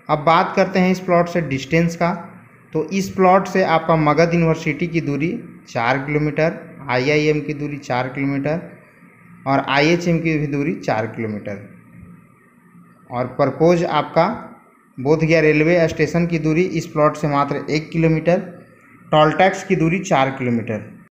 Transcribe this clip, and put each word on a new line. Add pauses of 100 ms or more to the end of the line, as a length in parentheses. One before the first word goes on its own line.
(100)
अब
बात
करते
हैं
इस
प्लॉट
से
डिस्टेंस
का। (640)
तो
इस
प्लॉट
से
आपका
मगध
यूनिवर्सिटी
की
दूरी (380)
चार
किलोमीटर, (320)
आईआईएम
की
दूरी
चार
किलोमीटर (880)
और
आईएचएम
की
भी
दूरी
चार
किलोमीटर (1500)
और
प्रपोज
आपका (720)
बोधगया
रेलवे
स्टेशन
की
दूरी
इस
प्लॉट
से
मात्र
एक
किलोमीटर, (720)
टोल
टैक्स
की
दूरी
चार
किलोमीटर। (200)